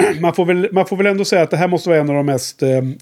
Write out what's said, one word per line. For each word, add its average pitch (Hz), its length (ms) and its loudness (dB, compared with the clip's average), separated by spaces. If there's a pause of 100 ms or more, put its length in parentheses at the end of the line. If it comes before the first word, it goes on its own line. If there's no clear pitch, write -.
<clears throat> 170 160 0
man 170 140 0
får 185 100 0
väl, 180 280 0
man 185 140 2
får 196 100 -6
väl 196 100 0
ändå 196 180 0
säga 185 180 2
att 156 80 0
det 165 60 -2
här 175 120 2
måste 180 200 -2
vara 160 120 4
en 147 100 0
av 143 60 0
de 143 100 0
mest, 139 360 -4
eh, 131 200 0 (200)